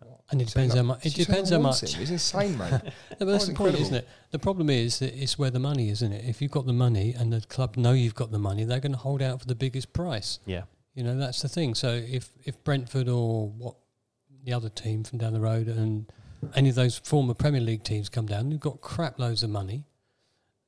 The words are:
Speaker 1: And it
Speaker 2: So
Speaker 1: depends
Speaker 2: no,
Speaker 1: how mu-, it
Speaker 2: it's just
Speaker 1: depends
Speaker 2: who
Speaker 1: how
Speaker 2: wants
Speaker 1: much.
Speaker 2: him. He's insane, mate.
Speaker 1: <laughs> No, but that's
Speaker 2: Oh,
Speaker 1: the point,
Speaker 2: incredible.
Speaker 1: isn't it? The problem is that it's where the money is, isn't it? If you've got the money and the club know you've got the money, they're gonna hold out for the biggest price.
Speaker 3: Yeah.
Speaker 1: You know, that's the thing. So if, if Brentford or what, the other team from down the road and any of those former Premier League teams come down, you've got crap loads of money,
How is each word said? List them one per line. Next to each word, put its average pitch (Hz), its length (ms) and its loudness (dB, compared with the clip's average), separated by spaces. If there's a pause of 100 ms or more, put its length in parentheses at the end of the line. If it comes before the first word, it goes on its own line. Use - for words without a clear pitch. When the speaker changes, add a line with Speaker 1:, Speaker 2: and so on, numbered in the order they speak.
(300)
Speaker 1:
And 135 120 2
it 113 80 -2
Speaker 2:
So - 40 -4
Speaker 1:
depends 127 200 4
Speaker 2:
no, 123 80 6
Speaker 1:
how 120 60 4
mu-, 127 60 0
it - 120 -6
Speaker 2:
it's 147 80 -2
just 170 140 0
Speaker 1:
depends 190 220 4
Speaker 2:
who 170 60 6
Speaker 1:
how 151 60 6
Speaker 2:
wants 135 200 4
Speaker 1:
much. - 120 -4
Speaker 2:
him. - 60 -6
He's 139 100 -2
insane, 180 480 0
mate. 90 120 -2
Speaker 1:
<laughs> - 20 -
No, 147 100 2 (380)
but 202 60 0
that's 202 180 4
Speaker 2:
Oh, - 40 -2
Speaker 1:
the 185 60 -4
point, 190 160 2
Speaker 2:
incredible. 151 120 2
Speaker 1:
isn't - 120 0
it? 120 140 -2 (220)
The 156 80 -4
problem 180 320 0
is 120 280 2
that 123 220 -4
it's 135 180 -2
where 135 120 0
the 123 80 0
money 131 300 0
is, 104 140 0
isn't 107 100 0
it? 101 160 -6
If 117 140 -2
you've 143 80 -2
got 135 160 -2
the 127 80 2
money 120 400 4
and 117 180 0
the 113 80 0
club 123 360 -4
know 120 160 4
you've 120 220 4
got 113 160 -6
the 113 80 -2
money, 101 260 0
they're 123 160 0
gonna 139 180 -2
hold 135 240 -2
out 131 180 -2
for - 60 -14
the 127 80 0
biggest 127 400 -4
price. 160 520 -4
Speaker 3:
Yeah. 90 180 -4 (300)
Speaker 1:
You 127 100 -4
know, 120 120 0
that's 131 260 -2
the 143 60 -2
thing. 143 260 -2
So 123 200 0
if, 120 360 -6 (140)
if - 200 -10
Brentford 131 440 0
or 113 400 2
what, 113 280 -12 (680)
the 123 80 -4
other 113 160 -2
team 110 360 -4
from 120 140 -8
down 110 140 0
the 110 80 0
road 113 280 2
and 110 420 -2 (440)
any 135 140 6
of 127 60 2
those 127 240 4
former 131 360 2
Premier 143 260 2
League 113 240 0
teams 104 240 -4
come 113 180 -2
down, 107 240 -2
you've 151 100 -2
got - 220 -6
crap - 360 -6
loads 117 240 0
of 117 80 0
money, 104 340 -4 (840)